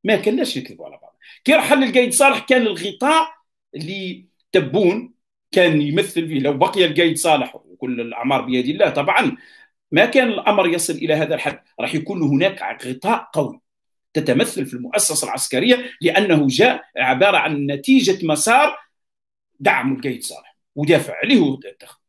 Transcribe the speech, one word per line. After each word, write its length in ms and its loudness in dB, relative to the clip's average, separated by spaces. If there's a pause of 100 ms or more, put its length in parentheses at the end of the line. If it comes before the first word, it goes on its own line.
ما 120 2
كناش 420 -2
نكذبوا 280 -14
على 160 -20
بعضنا. 160 -20 (260)
كي 100 4
رحل 300 4
القايد 300 2
صالح 260 4
كان 220 2
الغطاء 640 0 (460)
لتبون 1400 -2 (380)
كان 300 4
يمثل 460 -2
فيه، 120 -4
لو 140 -2
بقي 320 2
القايد 320 0
صالح 380 0
وكل 460 -10
الأعمار 400 -4
بيد 240 -2
الله 240 2
طبعًا، 480 0 (540)
ما 140 6
كان 220 2
الأمر 400 0
يصل 260 -2
إلى 200 -2
هذا 220 -2
الحد، 240 -6 (200)
راح 160 -6
يكون 260 -4
هناك 680 -2
غطاء 460 -4
قوي 280 -4 (520)
تتمثل 520 0
في 80 -12
المؤسسة 540 -2
العسكرية، 640 0 (100)
لأنه 460 2
جاء 340 2 (160)
عبارة 400 2
عن 280 -2
نتيجة 640 0
مسار 500 2 (840)
دعم 360 0
القايد 280 -8
صالح 340 -16 (180)
ودافع 380 0 (100)
عليه 160 4
وانتخب. 580 -4 (120)